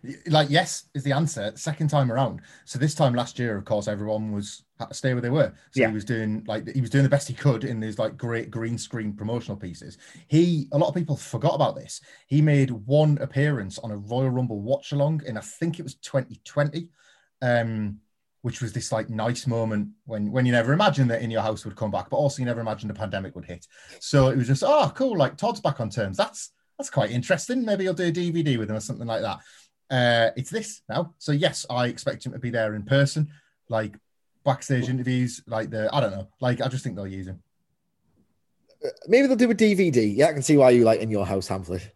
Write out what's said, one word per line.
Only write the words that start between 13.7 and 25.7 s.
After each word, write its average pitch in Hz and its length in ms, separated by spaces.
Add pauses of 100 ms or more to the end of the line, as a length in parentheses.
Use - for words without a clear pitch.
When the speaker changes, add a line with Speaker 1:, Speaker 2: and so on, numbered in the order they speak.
Speaker 1:
on 113 120
a 104 80
Royal 123 320
Rumble 120 320
watch 135 300
along 147 340
in, 107 100
I 104 60
think - 360
it 175 40
was 135 140
twenty - 460
twenty, 147 460 (540)
um, 113 580 (420)
which 120 180
was 117 120
this, - 180
like, 110 200
nice 113 360
moment 110 440 (160)
when, 104 260
when 127 120
you 123 80
never 120 200
imagined 147 380
that 117 120
In 117 80
Your 110 120
House 107 220
would 104 120
come 107 160
back, - 180
but 135 60
also 139 240
you 123 60
never 117 140
imagined 107 300
a 101 40
pandemic 95 420
would - 80
hit. - 220 (340)
So 135 280
it 127 80
was 123 120
just, 135 180
"Oh, 269 300
cool, 254 200
like, 147 200
Todd's 240 240
back 151 180